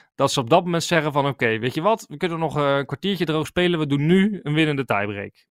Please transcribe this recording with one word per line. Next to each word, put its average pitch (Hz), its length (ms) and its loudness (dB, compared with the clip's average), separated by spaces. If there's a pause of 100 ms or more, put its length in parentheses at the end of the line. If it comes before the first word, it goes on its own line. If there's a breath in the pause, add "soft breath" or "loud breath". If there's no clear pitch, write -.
(160 soft breath)
dat 139 160 2
ze - 80 0
op 117 100 -4
dat 170 140 6
moment 170 200 -2
zeggen 156 280 0
van, 139 160 0
"Oké, 117 320 0
weet 123 140 -2
je 156 80 -4
wat, 214 260 0
we 147 100 -14
kunnen 165 220 -4
nog, 151 180 -2
eh, 143 200 2
een 139 80 -4
kwartiertje 180 400 -4
droog 156 220 -2
spelen, 175 320 0
we 156 80 -2
doen 143 180 0
nu 190 380 4
een 147 100 -4
winnende 151 320 0
tiebreak." 101 600 -6 (100)